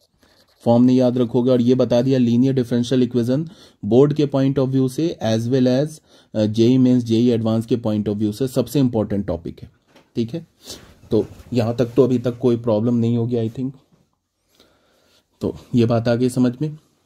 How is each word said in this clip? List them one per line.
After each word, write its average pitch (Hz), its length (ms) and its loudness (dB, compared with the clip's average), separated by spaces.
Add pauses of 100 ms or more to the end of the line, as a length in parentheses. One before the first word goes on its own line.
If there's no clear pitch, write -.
(640)
फॉर्म 120 200 4
नहीं 127 120 4
याद 127 220 2
रखोगे। 123 320 0
और 123 100 2
ये 120 140 4
बता 123 280 2
दिया 135 160 0
लीनियर 123 360 2
डिफरेंशियल 123 480 0
इक्वेशन 123 460 -2 (360)
बोर्ड 131 280 4
के 147 140 0
point 135 320 0
of 131 100 0
view 131 200 0
से 160 360 -6
as 113 180 0
well 127 420 2
as, 156 40 -4 (460)
अ, 107 120 0
जेई 113 320 4
मेंस, 127 260 4
जेई 113 260 2
एडवांस 113 360 -2
के 123 100 -2
point 107 280 -2
of 107 100 -2
view 104 180 -2
से 131 160 -4
सबसे 131 320 -2
इंपॉर्टेंट 107 460 -2
टॉपिक - 360 -10
है, - 80 -18 (460)
ठीक 117 180 -4
है। 165 120 -12 (640)
तो 104 160 0 (260)
यहाँ 117 240 -2
तक 123 100 0
तो 127 180 2
अभी 127 140 0
तक 120 200 -6
कोई 120 180 0
प्रॉब्लम 117 380 -2
नहीं 117 220 0
होगी, 117 200 -2
I 113 160 -4
think। 135 200 -8 (1700)
तो - 160 -4 (180)
ये 117 120 4
बात 117 220 -2
आ 120 60 2
गई 123 140 0
समझ 123 340 0
में। 151 160 -8 (280)